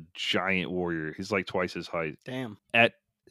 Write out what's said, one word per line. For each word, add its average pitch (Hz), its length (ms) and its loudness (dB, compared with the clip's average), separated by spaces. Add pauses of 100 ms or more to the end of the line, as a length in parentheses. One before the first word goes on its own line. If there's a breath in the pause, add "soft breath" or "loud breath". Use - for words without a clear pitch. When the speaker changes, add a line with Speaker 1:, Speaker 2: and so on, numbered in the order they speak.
(140)
Speaker 1:
giant 92 580 0
warrior. 85 460 -2
He's, 95 160 -4
like, 95 140 0
twice 92 260 0
his 85 140 -6
height. 80 360 -4
Speaker 2:
Damn. 127 340 -8 (160)
Speaker 1:
At 117 200 6 (360)